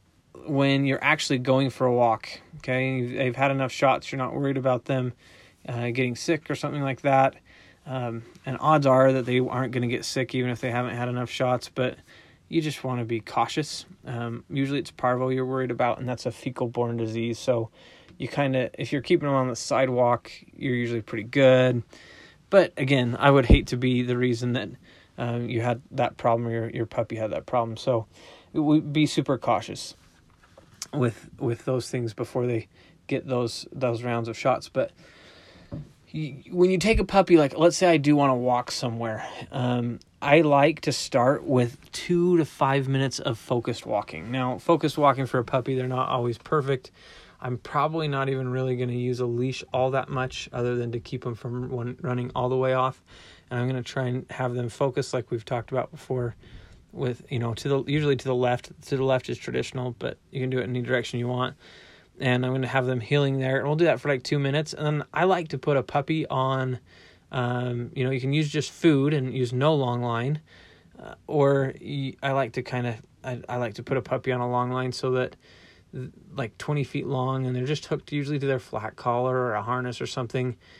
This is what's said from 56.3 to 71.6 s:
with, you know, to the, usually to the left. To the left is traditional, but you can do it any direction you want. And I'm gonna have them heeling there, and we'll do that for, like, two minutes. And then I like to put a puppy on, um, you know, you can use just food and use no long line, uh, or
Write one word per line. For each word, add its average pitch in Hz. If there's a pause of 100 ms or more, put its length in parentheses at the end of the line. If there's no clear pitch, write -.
with, 127
you 127
know, 117
to -
the, 139
usually 147
to 120
the 131
left. 123 (180)
To 139
the 131
left 131
is -
traditional, 127
but - (120)
you 139
can 127
do 127
it 123
any 123
direction 120
you 120
want. 123 (640)
And 127
I'm 127
gonna 131
have 131
them 127
heeling 139
there, 131
and 123
we'll 147
do 165
that 127
for, 143
like, 131
two 147
minutes. 143
And 151
then 151
I 160
like 180
to 135
put 143
a 131
puppy 156
on, 131 (540)
um, 123
you 127
know, 131
you 135
can 131
use 151
just 151
food 151
and 131
use 123
no 139
long 123
line, 120 (600)
uh, 55 (120)
or 139